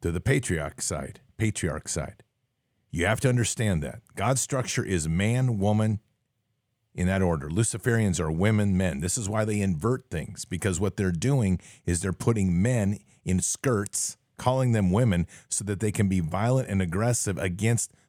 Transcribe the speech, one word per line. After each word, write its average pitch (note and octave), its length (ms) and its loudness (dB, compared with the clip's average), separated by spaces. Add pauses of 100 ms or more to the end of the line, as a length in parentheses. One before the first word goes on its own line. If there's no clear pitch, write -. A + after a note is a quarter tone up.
through E2+ 120 0
the F2 80 -2
patriarch F2+ 600 -2
side, C#2 400 -8 (160)
patriarch F2 500 -2
side. - 360 -8 (680)
You F2 160 -2
have G#2+ 160 2
to - 80 4
understand G#2+ 540 0
that. B1 180 -10 (140)
God's A#2+ 260 0
structure C3 420 -4
is D#2+ 260 -2
man, A2+ 480 0
woman, G#2+ 420 2 (960)
in F2 140 0
that F#2+ 140 2
order. D#2+ 280 0
Luciferians G#2+ 720 2
are D#2 120 -2
women, G2+ 460 2
men. F2+ 220 0
This F2 180 -2
is G#2 100 -4
why G#2+ 180 0
they G#2+ 160 -2
invert G2+ 480 -2
things, - 360 -8
because F2+ 340 -2
what G2+ 160 -2
they're F#2+ 160 0
doing G2 480 2 (260)
is F2 160 0
they're F#2+ 120 -2
putting F#2+ 480 2
men G#2+ 380 0 (260)
in F#2 140 2
skirts, - 760 -2 (200)
calling B2+ 360 2
them G2 180 4
women, F#2+ 340 2 (240)
so - 140 -4
that G2 160 -4
they G#2+ 120 0
can G2+ 160 0
be F#2+ 120 2
violent A2 500 0
and G2 120 0
aggressive G2 560 0
against A2 560 -2 (160)